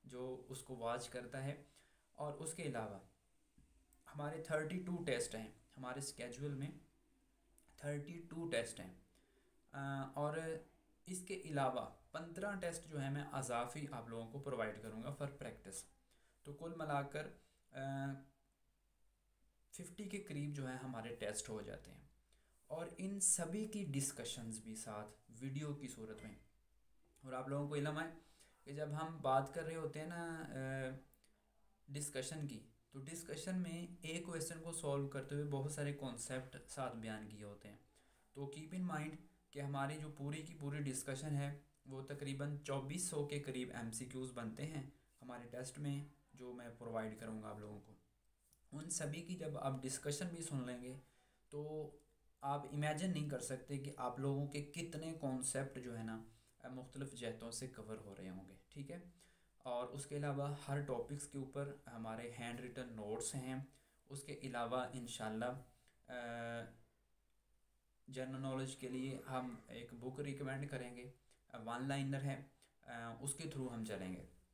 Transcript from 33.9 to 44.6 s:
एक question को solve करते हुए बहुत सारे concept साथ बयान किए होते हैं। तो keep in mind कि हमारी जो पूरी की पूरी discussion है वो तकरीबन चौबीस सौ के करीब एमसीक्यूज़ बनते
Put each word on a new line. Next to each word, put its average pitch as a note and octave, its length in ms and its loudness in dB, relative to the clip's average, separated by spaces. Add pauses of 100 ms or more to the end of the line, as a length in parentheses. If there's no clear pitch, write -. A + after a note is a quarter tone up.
एक E3+ 260 0
question E3 340 0
को E3 120 -2
solve C#3 360 4
करते C#3 280 -2
हुए D3 80 4
बहुत C#3+ 300 2
सारे C#3+ 200 2
concept C3 760 -2
साथ C3 220 0
बयान A2 360 -2
किए G#2+ 160 -8
होते G2+ 240 -8
हैं। G#2 120 -12 (560)
तो C#3 220 -2
keep E3+ 240 -2
in F3+ 100 4
mind D3+ 240 2 (380)
कि C#3+ 60 -2
हमारी C#3 380 4
जो D#3 120 -2
पूरी D3 340 -2
की - 100 -8
पूरी C#3+ 260 0
discussion C#3 560 2
है C#3+ 300 2 (220)
वो C3+ 140 -4
तकरीबन C#3+ 560 0
चौबीस C#3 520 2
सौ D3 160 4
के C#3+ 140 2
करीब B2+ 320 0
एमसीक्यूज़ B2 640 -2
बनते A#2 300 -2